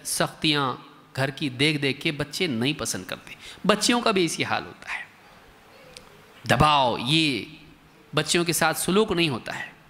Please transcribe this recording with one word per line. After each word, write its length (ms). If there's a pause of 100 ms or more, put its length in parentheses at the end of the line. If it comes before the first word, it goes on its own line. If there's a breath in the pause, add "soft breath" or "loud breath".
सख्तियाँ 600 (500)
घर 160
की 200
देख 300
देख 200
के 120
बच्चे 360
नहीं 260
पसंद 300
करते। 300 (300 loud breath)
बच्चियों 360
का 100
भी 140
इसी 180
हाल 200
होता 280
है, 140 (1400)
दबाव, 540
ये 600 (540)
बच्चियों 320
के 80
साथ 220
सलूक 360
नहीं 180
होता 240
है। 180 (180)